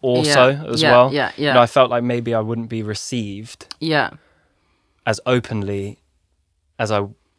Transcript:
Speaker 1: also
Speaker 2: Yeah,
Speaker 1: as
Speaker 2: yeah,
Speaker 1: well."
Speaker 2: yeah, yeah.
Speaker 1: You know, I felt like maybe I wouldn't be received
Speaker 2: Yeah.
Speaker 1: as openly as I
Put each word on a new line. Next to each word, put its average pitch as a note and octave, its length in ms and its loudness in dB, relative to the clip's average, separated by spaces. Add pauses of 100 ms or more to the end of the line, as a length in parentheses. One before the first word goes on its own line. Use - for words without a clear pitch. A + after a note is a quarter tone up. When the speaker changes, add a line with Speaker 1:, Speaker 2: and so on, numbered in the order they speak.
Speaker 1:
also C3 460 4
Speaker 2:
Yeah, C#3+ 180 -4
Speaker 1:
as D#3 160 -2
Speaker 2:
yeah, D3 80 4
Speaker 1:
well." B2 220 6
Speaker 2:
yeah, C3+ 240 -2
yeah. D3 100 -2
Speaker 1:
You C3+ 80 0
know, B2 60 8
I A#2+ 60 6
felt B2+ 220 4
like A#2+ 140 -2
maybe A#2+ 320 -2
I A2+ 60 0
wouldn't A2+ 280 -6
be A2+ 140 -6
received G#2+ 960 -8
Speaker 2:
Yeah. D3+ 320 -2 (960)
Speaker 1:
as A2 180 0
openly G#2 720 -4 (800)
as A2 140 -4
I G2+ 160 0 (320)